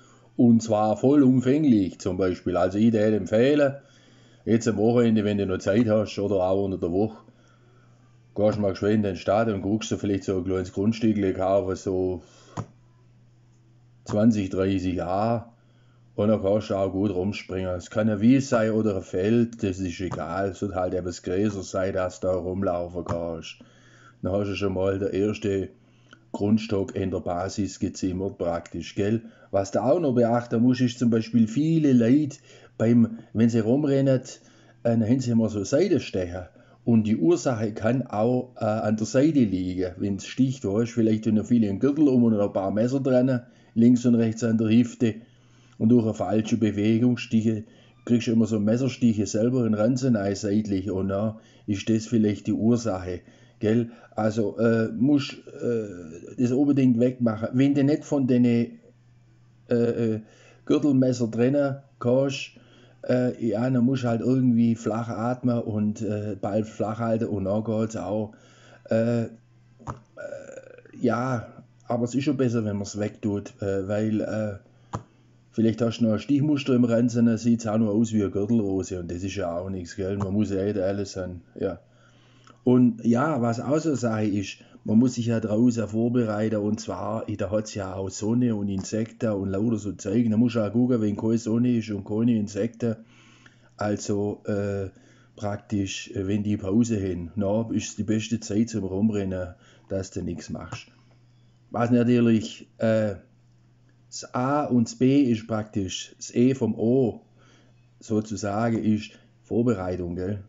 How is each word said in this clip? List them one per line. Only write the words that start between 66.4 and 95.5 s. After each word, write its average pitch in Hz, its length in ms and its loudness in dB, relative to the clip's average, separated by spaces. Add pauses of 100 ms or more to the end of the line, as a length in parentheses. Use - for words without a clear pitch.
flach 107 340 -6
halten 113 300 0
und 95 180 -4
dann 104 180 0
geht's 110 320 -2
auch. 104 380 -6 (560)
Äh, 117 320 2
äh, 110 60 -6 (1700)
ja, 120 480 -2 (400)
aber 120 160 -2
es 117 100 -4
ist 139 100 -2
schon 147 120 0
besser, 117 300 0
wenn 104 100 -2
man's 101 220 -6
wegtut, 104 640 -4
äh, 98 260 -2
weil, 107 320 0
äh, 104 380 -4 (920)
vielleicht 113 300 2
hast 117 160 -2
du 120 60 0
noch 110 80 4
ein 104 80 0
Stichmuster 139 540 0
im 123 100 4
Ranzen, 117 420 2
dann 113 100 2
sieht's 113 300 0
auch 107 100 0
noch 113 120 2
aus 107 240 2
wie 107 100 2
eine 92 80 0
Gürtelrose 98 720 0
und 85 100 -8
das 87 140 -6
ist 95 100 -6
ja 87 240 -4
auch 92 100 -6
nichts, 92 280 -10
gell? 98 200 -4
Man 98 160 -4
muss 101 180 0
ja 95 120 -2
nicht 101 160 -2
alles 98 380 -4
haben, 90 260 -8 (160)
ja. - 220 -6 (800)
Und 123 420 4
ja, 120 380 2
was 117 160 0
auch 139 200 -2
so 160 100 -4
eine 143 80 0
Sache 110 300 -2
ist, 98 320 -4 (260)
man 107 140 4
muss 123 160 4
sich 117 120 -4
ja 117 140 0
draußen 110 480 0
vorbereiten 110 680 0
und 107 220 -2
zwar, 101 480 -8
da 101 240 -6
hat's 110 240 -4
ja 95 200 -6
auch 95 160 -6
Sonne 117 440 0
und 101 140 -4
Insekten 110 640 -4
und 98 180 -2
lauter 107 260 0
so 101 160 -6
Zeug. 113 380 0
Da 107 60 2
musst 113 180 2
du 117 60 0
auch 104 120 -2
gucken, 123 300 2
wenn 104 140 0
keine 113 220 0
Sonne 117 400 0
ist 107 120 -4
und 98 140 -6
keine 113 320 0
Insekten, 107 600 -4 (800)
also, 104 680 -2
äh, 101 460 -2 (440)
praktisch, 101 800 -6